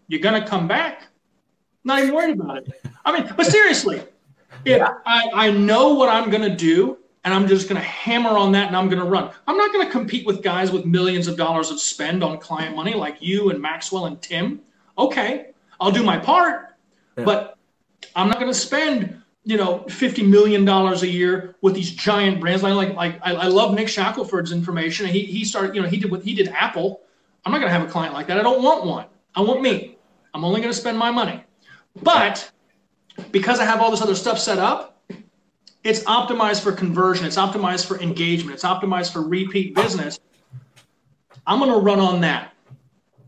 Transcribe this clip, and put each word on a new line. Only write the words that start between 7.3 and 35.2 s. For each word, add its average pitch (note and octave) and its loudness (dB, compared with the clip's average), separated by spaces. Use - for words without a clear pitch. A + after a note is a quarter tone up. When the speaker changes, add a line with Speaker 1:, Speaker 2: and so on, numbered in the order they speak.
Speaker 1:
I'm G3 4
just F#3+ 2
gonna F#3+ -2
hammer A#3 -2
on G3 4
that G3 2
and F3+ -2
I'm F#3 0
gonna F3+ 0
run. F3 0
I'm E4+ 0
not G#4 2
gonna F#4+ 0
compete A#3 -4
with G3 -2
guys F#3 0
with F#3 -2
millions F3+ 2
of E3+ -4
dollars D#3+ -2
of D3 -8
spend E3+ -4
on D#3 -4
client D#3 -8
money F3 -6
like D3+ -6
you F#3+ 0
and C#3+ -4
Maxwell E3 -6
and D3 -10
Tim. G3+ -6
Okay, C4 -2
I'll F#3+ 2
do A#3 2
my F#3 2
part, E4+ 2
Speaker 2:
Yeah. A#2+ -6
Speaker 1:
but - 0
I'm F#3 2
not A#3 0
gonna B3+ -2
spend, C#4 -2
you G#3+ -2
know, F#3 -2
fifty - -2
million G3+ 6
dollars F#3+ 2
a F3+ -2
year F3+ -2
with F#3+ 4
these F#3 -4
giant G3 0
brands. F3+ 0
Like, G3 2
like, F#3+ 0
like, E3+ -6
I, F3+ -2
I F3 -2
love G3 4
Nick G#3+ -2
Shackelford's F#3+ -4
information. E3+ -4
He, F3+ 0
he F#3+ -6
started, G3 -4
you G3 -2
know, E3+ -2
he F3+ -2
did G3 -4
what F3+ -6
he A#3 -6
did G3+ 0
Apple. F#3 -4
I'm F#3+ -2
not D4+ 0
gonna A3 -2
have E3+ 0
a - -14
client D#3+ -6
like D3+ -10
that. F3+ -2
I G#3+ 0
don't B3 2
want C#4+ 2
one. A#2+ -6
I F#3 -2
want B3+ 2
me. B3 -2
I'm D#3 -6
only G3 0
gonna A#3+ -4
spend A#3 -6
my A#3 0
money. A#3 -4
But G#3 2
because A#3 2
I A3 2
have A3 0
all A3+ 4
this A3 -2
other G3+ 2
stuff A3+ -2
set F#3 -2
up, A3 -2